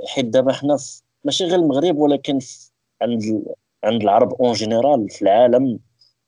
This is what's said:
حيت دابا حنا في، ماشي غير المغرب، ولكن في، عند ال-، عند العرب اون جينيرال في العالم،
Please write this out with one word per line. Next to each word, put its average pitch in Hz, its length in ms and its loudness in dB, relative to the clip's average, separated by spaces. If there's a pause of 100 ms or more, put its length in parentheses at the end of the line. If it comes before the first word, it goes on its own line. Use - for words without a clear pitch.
حيت - 180 -4
دابا 127 280 2
حنا 139 240 -2
في، - 260 -12 (220)
ماشي 143 200 -2
غير 175 140 0
المغرب، 160 380 2
ولكن 143 420 0
في، - 320 -14 (320)
عند 113 200 -2
ال-، 107 320 -6 (300)
عند 110 180 0
العرب 107 320 2
اون 123 180 0
جينيرال 113 580 0
في - 120 -18
العالم، 120 560 4 (500)